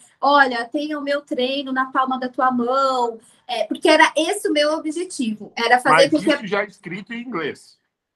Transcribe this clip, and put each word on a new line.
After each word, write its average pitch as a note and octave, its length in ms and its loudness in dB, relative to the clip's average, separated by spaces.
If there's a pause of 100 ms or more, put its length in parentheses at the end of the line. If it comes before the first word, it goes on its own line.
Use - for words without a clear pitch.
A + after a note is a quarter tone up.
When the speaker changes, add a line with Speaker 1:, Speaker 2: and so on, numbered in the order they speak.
(200)
Speaker 1:
"Olha, C4+ 460 4
tem D4+ 300 -6
o D4 40 -6
meu C#4+ 220 -2
treino C4+ 500 -4
na C4 140 -2
palma C4 320 -2
da B3+ 100 -6
tua B3+ 220 0
mão." B3 680 0 (280)
É, - 180 -4
porque - 240 0
era D#4 280 6
esse F4+ 320 -2
o D#4+ 40 0
meu D4 200 2
objetivo, D#4 800 -6
era A#3 240 2
fazer C#4 300 4
Speaker 2:
Mas - 20 -8
Speaker 1:
com D#4 80 2
que C#4+ 140 0
a C#4+ 40 2
Speaker 2:
isso A3 100 -6
já G3+ 160 -2
é G#3 40 -6
escrito G3 460 -12
em A#3 80 -10
inglês? E3 580 -10 (380)